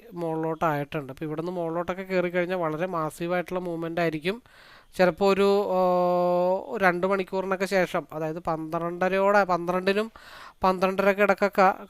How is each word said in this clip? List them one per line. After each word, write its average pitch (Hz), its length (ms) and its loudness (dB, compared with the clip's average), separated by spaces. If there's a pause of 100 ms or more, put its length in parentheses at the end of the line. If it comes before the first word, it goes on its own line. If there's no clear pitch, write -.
(140)
മുകളിലോട്ടായിട്ടുണ്ട്. 160 1000 -4
അപ്പോൾ 165 120 -10
ഇവിടുന്ന് 160 260 -6
മുകളിലോട്ടൊക്കെ 175 520 -6
കയറി 185 260 0
കഴിഞ്ഞാൽ 180 280 -2
വളരെ 160 280 -2
മാസീവായിട്ടുള്ള 175 760 -4
മൂവ്മെന്റ് 170 420 -4
ആയിരിക്കും. 165 420 -2 (540)
ചിലപ്പോൾ 190 360 4
ഒരു, 202 300 4
ആ, 185 160 0 (880)
ഒരു 214 140 -2
രണ്ട് 180 240 2
മണിക്കൂറിനൊക്കെ 190 580 -2
ശേഷം, 180 480 0
അതായത് 160 260 -6
പന്ത്രണ്ടരയോടെ, 175 1040 0
പന്ത്രണ്ടിനും 185 680 0 (520)
പന്ത്രണ്ടരയ്ക്ക് 190 580 2
ഇടക്കൊക്കെ 196 520 4 (160)